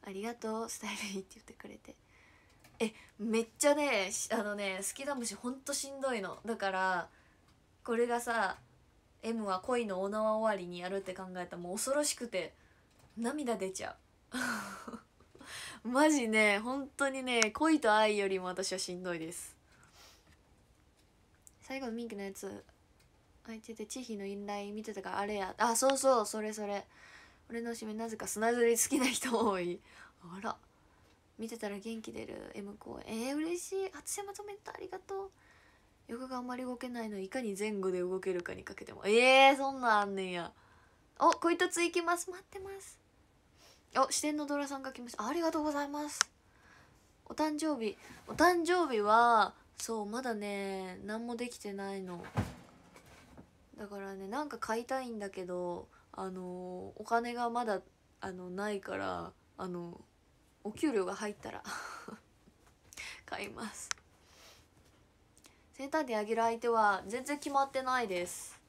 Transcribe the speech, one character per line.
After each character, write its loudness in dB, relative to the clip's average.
あ -10
り -6
が -6
と -4
う、 -10
ス -8
タ -8
イ -6
ル -6
い -6
い -2
っ -10
て -12
言 -20
っ -20
て -20
く -18
れ -16
て。 -20
え、 0
め 2
っ -2
ち 6
ゃ 8
ね、 2
し-、 -4
あ 0
の -4
ね、 -4
好 -6
き -10
だ -2
虫 -6
ほ -8
ん -10
と -6
し -6
ん -10
ど 0
い -2
の。 -8
だ -2
か -2
ら、 0
こ -2
れ 4
が 2
さ、 0
「M -2
は 0
恋 0
の -2
お 0
縄 2
終 2
わ -4
り -8
に -8
や -6
る」 -2
っ -2
て -8
考 -10
え -4
た -12
ら -8
も -6
う -4
恐 0
ろ 2
し 0
く -8
て、 -4
涙 -2
出 -4
ち -8
ゃ -8
う。 -6
<laughs> -4
マ 8
ジ 4
ね、 6
ほ -4
ん -6
と 0
に -4
ね、 4
恋 4
と 6
愛 6
よ 2
り 0
も -4
私 -2
は -2
し -4
ん -8
ど -2
い -4
で -6
す。 -14
最 -6
後 -6
の -4
ミ -4
ン -8
ク -8
の -6
や -6
つ、 -10
相 -10
手 -12
で -10
チ -10
ー -10
ヒ -8
ー -8
の -8
イ -6
ン -8
ラ -4
イ -8
ン -8
見 -6
て -8
た -8
か -6
ら 0
あ 0
れ -2
や。 -2
あ、 6
そ 8
う 0
そ 8
う、 0
そ -4
れ -2
そ -6
れ。 -2
俺 -6
の -4
推 -4
し -8
メ -6
ン -6
な -4
ぜ -6
か -6
砂 2
ず 6
り 8
好 6
き 4
な 6
人 2
多 2
い。 -2
あ -14
ら。 -6
見 -8
て -10
た -4
ら -6
元 -8
気 -10
出 -10
る、 -12
M -10
公 -12
演。 -4
え -2
ー、 -2
嬉 -2
し -10
い。 -6
初 -8
山 -8
止 -12
め -12
た、 -12
あ -10
り -10
が -10
と -8
う。 -14
横 -8
が -6
あ -4
ん -8
ま -6
り -6
動 -6
け -8
な -6
い -4
の、 -6
い -6
か -4
に -2
前 -2
後 0
で 0
動 0
け -2
る 0
か -6
に -12
か -10
け -12
て -12
も。 -8
え 10
ー、 6
そ 0
ん -6
な 6
ん 6
あ 2
ん -4
ね -2
ん -4
や。 -4
お、 8
こ 4
い 4
と 2
つ 0
い 2
き 2
ま 2
す。 -6
待 -12
っ -20
て -14
ま -10
す。 -18
お、 4
四 -2
天 0
の -2
ド 0
ラ -2
さ -6
ん -10
が -8
来 -14
ま -12
し -14
た。 -4
あ -2
り 0
が 2
と 0
う -2
ご 0
ざ 0
い -6
ま -6
す。 0
お -12
誕 2
生 0
日、 -4
お -10
誕 6
生 2
日 2
は、 8
そ -4
う、 -4
ま -4
だ -2
ね、 -4
何 -6
も -6
で -4
き -12
て -10
な -6
い -6
の。 -10
だ -10
か -10
ら -8
ね、 -8
な -4
ん -6
か -10
買 -2
い -6
た -2
い -8
ん -6
だ -6
け -8
ど、 -4
あ -8
の -10
ー、 -14
お -10
金 2
が 0
ま 0
だ、 0
あ -6
の、 -10
な -4
い -4
か -6
ら、 -4
あ -6
の、 -8
お -6
給 0
料 2
が -4
入 -4
っ -10
た -12
ら、 -12
<laughs> -16
買 -6
い -10
ま -8
す。 -12
セ -8
ン -6
タ 2
ー 2
で -2
あ 0
げ -2
る 2
相 2
手 0
は 6
全 -6
然 -4
決 -6
ま 6
っ 2
て -2
な 2
い -2
で -2
す。 -12